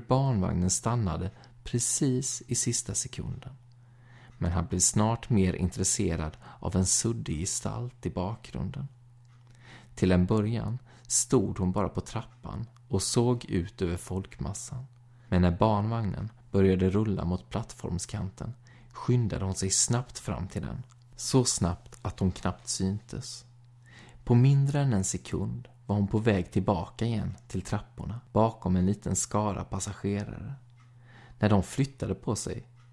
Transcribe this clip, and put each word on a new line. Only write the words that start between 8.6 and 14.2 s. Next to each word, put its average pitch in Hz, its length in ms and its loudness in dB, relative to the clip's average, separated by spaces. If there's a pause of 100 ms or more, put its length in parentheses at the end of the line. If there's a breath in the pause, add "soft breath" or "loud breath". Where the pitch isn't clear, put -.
Till 92 180 4
en 90 140 6
början 110 520 0 (280 loud breath)
stod 104 520 2
hon 92 140 2
bara 92 160 0
på - 120 -4
trappan - 680 -10 (220)
och 95 140 0
såg 120 420 2
ut 95 380 -2
över 87 140 0
folkmassan. - 880 -8 (420 soft breath)